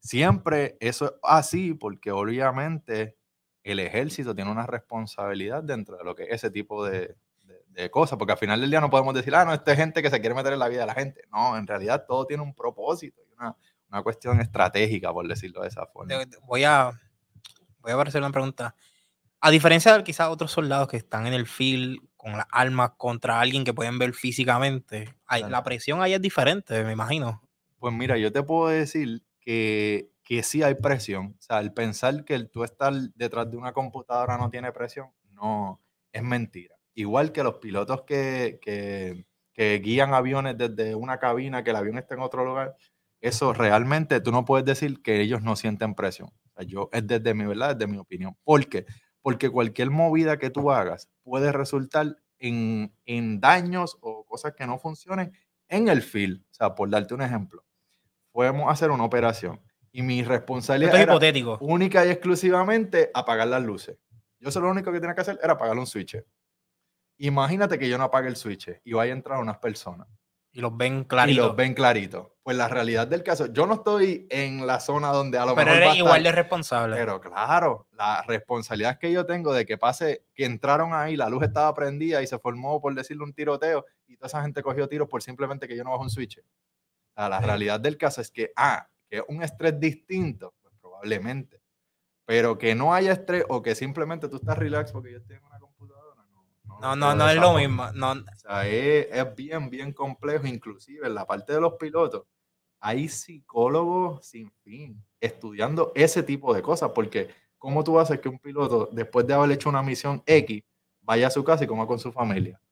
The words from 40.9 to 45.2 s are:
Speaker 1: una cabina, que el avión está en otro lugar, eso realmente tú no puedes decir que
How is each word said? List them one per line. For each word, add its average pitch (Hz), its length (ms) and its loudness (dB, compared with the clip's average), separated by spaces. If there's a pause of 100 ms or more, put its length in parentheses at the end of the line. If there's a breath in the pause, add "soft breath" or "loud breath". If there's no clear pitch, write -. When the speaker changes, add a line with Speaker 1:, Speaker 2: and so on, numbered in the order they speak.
Speaker 1:
una 127 220 -6
cabina, 127 440 -2
que 113 80 -2
el 110 60 0
avión 104 220 -4
está 131 160 -12
en 127 80 -8
otro 127 220 -4
lugar, 135 300 -6 (460)
eso 120 320 0
realmente 123 680 4
tú 117 120 0
no 123 140 2
puedes 135 180 4
decir 135 380 0
que 104 180 2